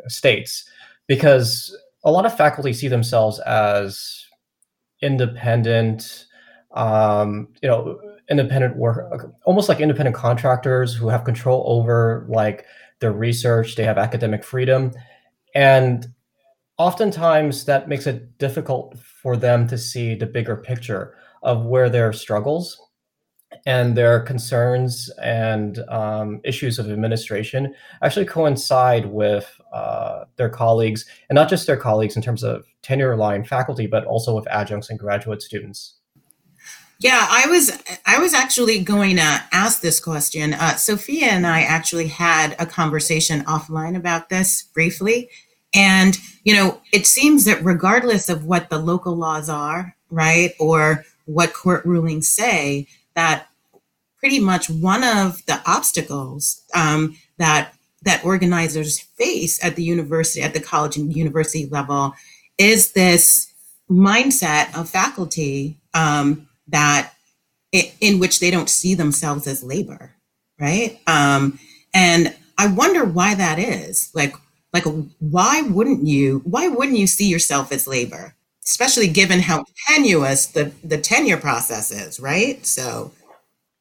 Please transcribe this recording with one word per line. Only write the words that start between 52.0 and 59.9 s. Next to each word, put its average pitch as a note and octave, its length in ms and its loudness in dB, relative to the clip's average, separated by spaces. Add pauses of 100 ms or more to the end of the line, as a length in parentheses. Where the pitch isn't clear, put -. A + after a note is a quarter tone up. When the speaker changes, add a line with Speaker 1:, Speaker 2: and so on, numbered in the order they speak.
Speaker 2:
say, D3 560 0 (280)
that E3 320 0 (720)
pretty C#4 200 0
much F#3+ 300 2
one F3+ 340 0
of G3 440 0
the D3+ 180 -2
obstacles, C#3+ 1000 -4 (120)
um, D#3 420 0 (220)
that, D#3 340 0 (300)
that - 240 0
organizers E3 760 0
face - 640 -2
at F3 100 -2
the F3 80 -4
university, E3 600 -2